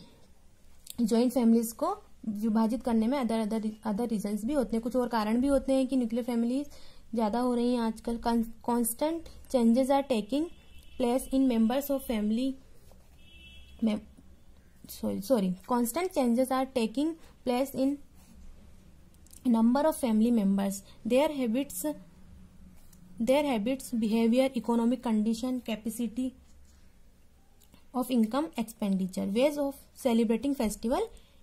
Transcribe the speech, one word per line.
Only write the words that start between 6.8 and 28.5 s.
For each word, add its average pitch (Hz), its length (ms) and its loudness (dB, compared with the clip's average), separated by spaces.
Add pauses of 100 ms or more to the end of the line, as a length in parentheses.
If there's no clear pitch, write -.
ज़्यादा 220 260 0
हो 247 140 0
रही 240 200 2
हैं 240 60 0
आजकल। 226 380 -4
Con-, 233 260 0 (260)
constant 269 500 0 (340)
changes 240 360 4
are 277 180 2
taking 254 360 0 (560)
place 254 340 0
in 269 180 4
members 233 380 2
of 269 100 0 (100)
family, 226 420 0 (1300)
mem-, 214 160 0 (920)
sorry, 202 400 -6
sorry, 190 240 2 (180)
constant 247 460 -2
changes 247 300 2
are 262 180 0 (100)
taking 262 380 -2 (340)
place 254 260 0
in 269 220 0 (1500)
number 240 360 4
of 311 100 4 (100)
family 220 400 2
members, 196 300 0 (320)
their 277 340 2
habits, 269 540 -2 (1300)
their 262 360 2
habits, 254 360 -4
behavior, 233 640 2
economic 233 480 0
condition, 233 640 -2
capacity 233 640 -6 (1700)
of 254 140 -2
income 247 360 2 (120)